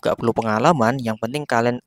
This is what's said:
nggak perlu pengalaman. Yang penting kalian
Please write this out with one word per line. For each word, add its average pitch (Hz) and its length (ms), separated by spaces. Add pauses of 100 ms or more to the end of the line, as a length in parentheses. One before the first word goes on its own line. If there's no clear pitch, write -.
nggak - 160
perlu 117 160
pengalaman. 117 640
Yang 110 220
penting 135 240
kalian 120 400